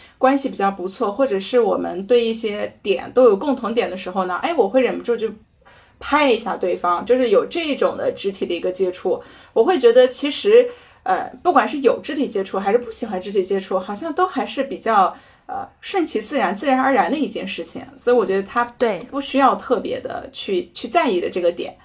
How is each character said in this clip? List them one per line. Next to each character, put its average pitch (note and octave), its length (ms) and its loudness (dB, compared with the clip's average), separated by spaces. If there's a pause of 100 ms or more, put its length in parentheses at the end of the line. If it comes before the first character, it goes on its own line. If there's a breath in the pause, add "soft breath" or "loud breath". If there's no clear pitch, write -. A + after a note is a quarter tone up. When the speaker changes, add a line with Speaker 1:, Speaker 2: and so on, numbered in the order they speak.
(200 loud breath)
Speaker 1:
关 C4+ 180 4
系 C#4 100 -4
比 - 80 -10
较 G3 140 0
不 F#3+ 180 -6
错， G3+ 240 -4
或 C4 140 0
者 G3+ 140 0
是 A#3+ 200 0
我 F#3+ 160 2
们 F3 300 -4
对 A#3+ 180 4
一 A3+ 80 0
些 G#3 520 -6
点 - 300 -2
都 B3+ 100 6
有 A3 120 8
共 C4 200 0
同 G#3+ 180 -4
点 G#3 160 0
的 F#3 80 -8
时 F3+ 140 -10
候 F#3+ 140 -2
呢， F3+ 180 -4
哎， E4 100 -2
我 A3+ 160 2
会 B3+ 140 2
忍 G3 120 0
不 F3 80 -8
住 A3+ 140 -2
就 A3 100 -4 (720 soft breath)
拍 C#4+ 320 2
一 A3 80 2
下 F3+ 160 -6
对 F3+ 220 -2
方， F3 280 0
就 B3 120 4
是 B3+ 120 2
有 F#3+ 160 4
这 D#4+ 300 -4
种 - 220 0
的 A2 180 -2
肢 G3 160 -6
体 G3 140 -6
的 F3 80 -2
一 E3+ 60 -4
个 F#3 120 -2
接 F#3 180 -2
触。 F3+ 320 -4 (300 loud breath)
我 A3+ 140 4
会 F4+ 120 2
觉 A#3+ 140 6
得 B3+ 160 8
其 C#4+ 240 -4
实， A3+ 380 6 (340 loud breath)
呃， - 260 -2 (140)
不 F4+ 80 2
管 B3 160 4
是 D4+ 120 -6
有 A#3+ 220 2
肢 - 140 -8
体 B3+ 140 -2
接 G3 120 -4
触 G3 160 -6
还 G3 140 -2
是 A#3 60 6
不 A#3+ 120 -6
喜 - 160 -10
欢 F#3+ 160 -6
肢 G3+ 120 -8
体 G3 100 2
接 G3 160 -2
触， F#3+ 180 -2
好 F#3+ 160 -6
像 D#4+ 200 -6
都 F#4 120 0
还 C4+ 200 -2
是 C4 180 -4
比 C4 160 -8
较， G3+ 340 2 (320 loud breath)
呃， - 220 -10 (140)
顺 F4 260 -2
其 - 140 -4
自 D4 160 -4
然、 G3 180 0
自 D4 120 -6
然 C4 120 4
而 C4+ 140 2
然 F#3+ 180 2
的 D4 60 -2
一 C4+ 100 0
件 - 180 -8
事 E3+ 200 -8
情。 - 200 -14 (120)
所 A#3+ 160 2
以 - 20 6
我 G#3+ 100 4
觉 F#3+ 120 0
得 G3 60 -2
他 A#3+ 200 -2 (140)
Speaker 2:
对。 G#3+ 220 0 (120)
Speaker 1:
不 C#4 80 -6
需 C4+ 200 -2
要 C4 160 6
特 - 220 -2
别 - 220 -4
的 - 320 -10
去， - 420 -4
去 - 140 -10
在 D#4 220 2
意 F3+ 100 0
的 - 100 -2
这 F#3 120 -4
个 F3 100 2
点。 - 340 -8